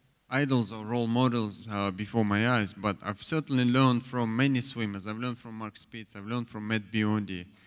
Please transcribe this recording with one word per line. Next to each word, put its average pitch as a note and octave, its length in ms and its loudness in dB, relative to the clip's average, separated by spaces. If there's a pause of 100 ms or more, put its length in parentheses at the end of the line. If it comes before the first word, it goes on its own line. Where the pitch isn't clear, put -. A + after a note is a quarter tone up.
(300)
idols C3 440 2
or G#2+ 120 -10
role A#2 220 0
models, A#2 640 2
uh, G2+ 220 0
before G#2+ 320 0
my G#2 240 4
eyes, A2 260 0
but G2 280 -2
I've G2+ 200 -6
certainly C#3+ 420 0
learned B2 400 4
from A#2 300 -2
many C3 260 2
swimmers. G2+ 460 -4
I've G#2+ 120 -8
learned A#2+ 200 -6
from A2+ 180 -16
Mark G#2+ 200 -10
Spitz, - 400 -16
I've G2+ 100 -12
learned A#2+ 220 -4
from G#2+ 180 -10
Matt G#2+ 240 0
Biondi, G#2+ 560 0 (200)